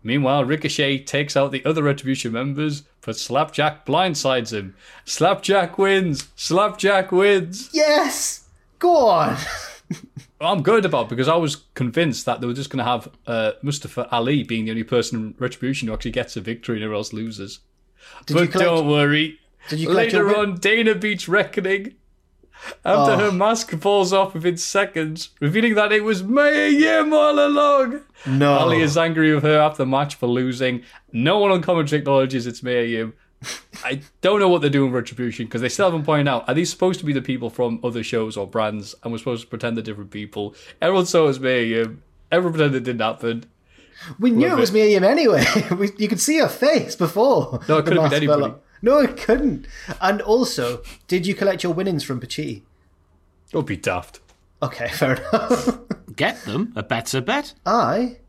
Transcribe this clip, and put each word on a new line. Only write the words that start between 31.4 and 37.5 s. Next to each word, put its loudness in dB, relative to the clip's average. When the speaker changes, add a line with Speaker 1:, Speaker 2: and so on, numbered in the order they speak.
Speaker 1:
on 2
commentary 0
acknowledges 0
it's -10
Mia 0
Yim. -4
I -6
don't 2
know 4
what 4
they're 2
doing 2
with -4
Retribution -6
'cause -6
they -2
still 0
haven't 0
pointed 2
out, -2
are 0
these 0
supposed -2
to -10
be -2
the 0
people -6